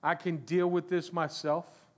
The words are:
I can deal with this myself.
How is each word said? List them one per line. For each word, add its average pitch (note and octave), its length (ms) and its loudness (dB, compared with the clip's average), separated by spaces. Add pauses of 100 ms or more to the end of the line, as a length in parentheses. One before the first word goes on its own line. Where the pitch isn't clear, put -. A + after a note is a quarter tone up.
I D#3 100 4
can E3+ 320 -2
deal F3 220 4
with F3 200 0
this F3 240 -2
myself. D#3 540 -2 (320)